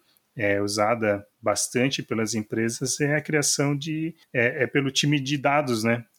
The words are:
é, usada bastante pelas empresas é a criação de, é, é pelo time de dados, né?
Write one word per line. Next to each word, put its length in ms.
é, 280
usada 640
bastante 600
pelas 320
empresas 680
é 120
a 60
criação 560
de, 380
é, 300
é 40
pelo 240
time 300
de 160
dados, 480
né? 220